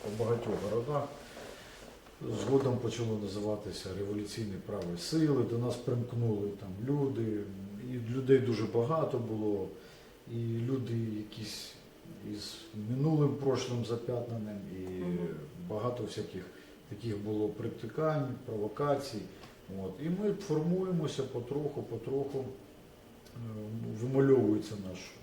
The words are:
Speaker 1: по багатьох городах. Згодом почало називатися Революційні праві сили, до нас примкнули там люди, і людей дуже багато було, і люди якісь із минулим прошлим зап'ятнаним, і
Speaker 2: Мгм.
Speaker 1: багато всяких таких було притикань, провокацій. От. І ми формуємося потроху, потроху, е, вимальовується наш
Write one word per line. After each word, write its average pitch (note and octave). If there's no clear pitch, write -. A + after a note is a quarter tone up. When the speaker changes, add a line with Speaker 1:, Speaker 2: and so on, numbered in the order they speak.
Speaker 1:
по A2
багатьох A2
городах. C#3
Згодом B2+
почало A2
називатися G2+
Революційні G#2
праві F2
сили, D3
до A#2
нас A#2+
примкнули A2+
там F#2+
люди, A#2
і A#2+
людей C3
дуже A2+
багато C3
було, G#2+
і A#2
люди A#2
якісь -
із -
минулим C#3+
прошлим B2
зап'ятнаним, A2+
і F#2
Speaker 2:
Мгм. F2
Speaker 1:
багато A2+
всяких F#2+
таких G#2+
було G#2+
притикань, C3+
провокацій. A2
От. F#2
І E3
ми G3
формуємося E3
потроху, B2+
потроху, C3+
е, -
вимальовується B2+
наш F2+